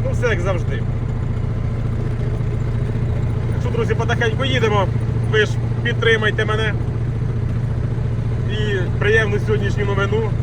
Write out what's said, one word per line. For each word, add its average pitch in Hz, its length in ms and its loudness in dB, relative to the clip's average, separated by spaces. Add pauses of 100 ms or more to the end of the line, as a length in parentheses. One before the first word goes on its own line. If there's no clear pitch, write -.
Ну, 262 80 0
все - 160 0
як 202 120 2
завжди. 185 420 0 (2750)
Так - 100 0
що, - 80 -2
друзі, 220 240 0
потихеньку 233 500 2
їдемо. 220 420 2 (440)
Ви 214 160 4
ж - 60 -2 (300)
підтримайте 220 640 2
мене. 214 280 0 (1800)
І 214 260 0 (220)
приємну 208 400 4
сьогоднішню 202 460 2
новину. 202 460 2 (120)